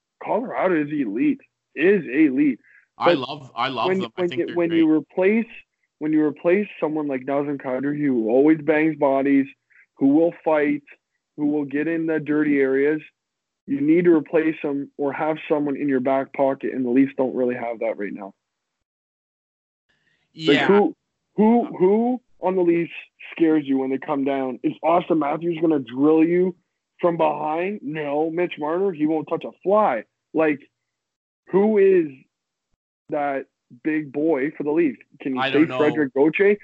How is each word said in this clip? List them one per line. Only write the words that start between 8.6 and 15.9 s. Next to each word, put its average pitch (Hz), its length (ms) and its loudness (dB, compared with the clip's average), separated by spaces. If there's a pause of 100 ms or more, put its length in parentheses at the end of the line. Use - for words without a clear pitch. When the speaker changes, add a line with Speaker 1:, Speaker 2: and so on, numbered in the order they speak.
Speaker 1:
bangs 151 360 0
bodies, 139 500 2 (480)
who 139 140 2
will 165 240 4 (120)
fight, 147 380 0 (540)
who 147 100 -4
will 147 180 -2
get 143 240 -4
in 165 180 -4
the 156 140 -2
dirty 147 400 0
areas, 139 420 0 (640)
you 139 140 -4
need 160 240 4
to 175 100 6
replace 156 480 0
him 143 340 -6
or 143 160 -4
have 156 260 -4 (100)
someone 147 280 0
in 147 120 -4
your 131 120 2